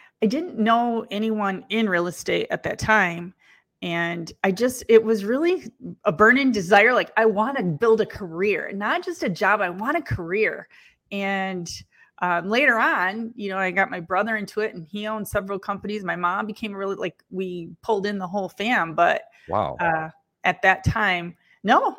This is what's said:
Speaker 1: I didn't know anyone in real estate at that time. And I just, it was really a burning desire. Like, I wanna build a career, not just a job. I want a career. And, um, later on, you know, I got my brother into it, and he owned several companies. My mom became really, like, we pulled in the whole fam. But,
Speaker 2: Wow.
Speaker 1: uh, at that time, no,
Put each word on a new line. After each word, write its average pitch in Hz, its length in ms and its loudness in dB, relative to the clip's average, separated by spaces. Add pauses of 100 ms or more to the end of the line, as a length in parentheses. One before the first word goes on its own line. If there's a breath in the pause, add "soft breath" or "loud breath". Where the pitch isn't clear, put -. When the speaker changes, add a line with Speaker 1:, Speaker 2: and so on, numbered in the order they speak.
(220 soft breath)
Speaker 1:
I 220 40 4
didn't 294 320 -4
know 233 520 2
anyone 208 600 -4
in 220 180 0
real 175 180 0
estate - 440 -4
at - 140 -4
that - 140 -6
time. 180 560 0 (460 soft breath)
And 170 520 -4 (100)
I 196 80 4
just, 240 380 0
it 226 160 10
was 220 200 0
really 269 460 0 (340)
a 208 60 2
burning 240 400 6
desire. 208 420 6
Like, 196 240 0
I 226 100 6
wanna 226 360 0
build 208 380 4
a 208 60 0
career, 185 680 -4
not 240 300 -2
just 339 180 -8
a 294 60 0
job. 202 320 2
I 180 100 -2
want 214 260 -2
a 339 60 -2
career. 175 640 -2 (440 soft breath)
And, 190 580 -4 (500 soft breath)
um, 175 280 0
later 233 320 4
on, 226 560 0
you 202 140 -8
know, 190 80 -4
I 185 120 0
got 190 180 2
my 180 120 -8
brother 196 360 0
into 208 240 -6
it, 214 140 -2
and 170 100 -12
he 208 220 -10
owned 214 220 -6
several 196 320 -4
companies. 208 420 -8
My 170 140 -4
mom 180 300 -2
became 208 280 -8
really, 196 220 -4
like, - 340 -6
we 180 400 -8 (100)
pulled 220 260 -2
in 208 120 -4
the 185 80 -8
whole 185 220 -4
fam. 196 480 -2
But, 170 260 4 (260 soft breath)
Speaker 2:
Wow. 82 300 -2
Speaker 1:
uh, 160 300 -2 (340)
at 175 200 0
that 190 200 4
time, 180 540 -2 (260 soft breath)
no, 262 360 4